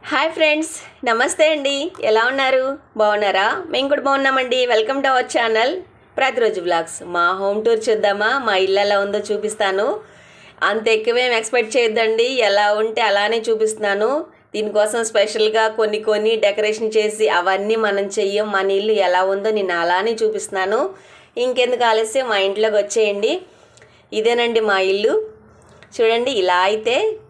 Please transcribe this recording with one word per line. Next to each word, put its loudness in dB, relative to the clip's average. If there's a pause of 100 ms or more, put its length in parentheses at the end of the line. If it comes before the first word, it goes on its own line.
హాయ్ 0
ఫ్రెండ్స్, 0 (340)
నమస్తే 2
అండి. -2 (260)
ఎలా 2
ఉన్నారు? 0 (340)
బాగున్నారా? 2 (260)
మేము -2
కూడా 0
బాగున్నామండి. 0
Welcome 0
to 2
our 2 (100)
channel 2 (480)
ప్రతిరోజు 0
వ్లాగ్స్. -2
మా -2
హోమ్ -2
టూర్ 2
చూద్దామా? 0 (100)
మా 0
ఇల్లు 2
ఎలా 2
ఉందో -2
చూపిస్తాను. -2 (760)
అంత 0
ఎక్కువేం 0
ఎక్స్‌పెక్ట్ 0
చేయొద్దండి, 2 (220)
ఎలా 2
ఉంటే -2
అలానే 0
చూపిస్తున్నాను. -2 (420)
దీనికోసం 0 (100)
స్పెషల్గా 2 (140)
కొన్ని 0
కొన్ని 2
డెకరేషన్ 0
చేసి 0 (120)
అవన్నీ 0 (100)
మనం 0 (140)
చెయ్యం. 0
మన 0
ఇల్లు 0 (120)
ఎలా 2
ఉందో 0
నేను -2
అలానే 0
చూపిస్తున్నాను. -2 (560)
ఇంకెందుకు 0
ఆలస్యం, -2
మా 2 (100)
ఇంట్లోకి 0
వచ్చేయండి. 0 (840)
ఇదేనండి 2
మా 2 (140)
ఇల్లు. 0 (800)
చూడండి, 0 (120)
ఇలా 2 (100)
అయితే -2 (320)